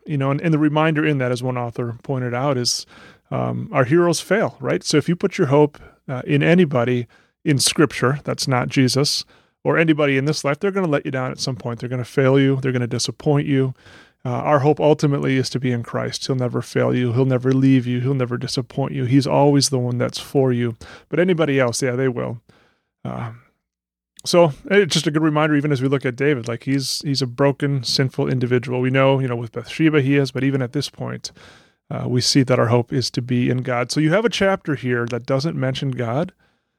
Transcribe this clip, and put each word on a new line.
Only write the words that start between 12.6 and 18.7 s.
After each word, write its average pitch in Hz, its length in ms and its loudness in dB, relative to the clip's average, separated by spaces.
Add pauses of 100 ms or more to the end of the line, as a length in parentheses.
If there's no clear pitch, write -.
gonna 123 140 -2
disappoint 139 600 -2
you. 131 260 0 (520)
Uh, 127 60 -4
our 139 280 -2
hope 143 220 0
ultimately 147 560 0
is 127 120 -2
to 127 120 -6
be 127 100 -2
in 120 100 -4
Christ. 120 460 -8
He'll 139 80 -2
never 123 260 -4
fail 123 320 -2
you. 123 200 0
He'll 127 100 2
never 131 300 0
leave 135 340 4
you. 123 140 -4
He'll 131 120 -2
never 123 240 -2
disappoint 131 540 -6